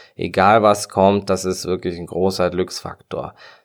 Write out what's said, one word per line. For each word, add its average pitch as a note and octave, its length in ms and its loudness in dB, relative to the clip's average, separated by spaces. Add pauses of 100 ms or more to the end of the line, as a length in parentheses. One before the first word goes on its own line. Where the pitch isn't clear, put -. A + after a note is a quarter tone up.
(160)
egal F#2+ 480 2
was G#2 260 2
kommt, G2 400 2
das F#2 160 -2
ist F#2 220 -4
wirklich F2+ 320 -4
ein E2+ 80 -10
großer F#2 420 -2
Glücksfaktor. - 840 -8 (300)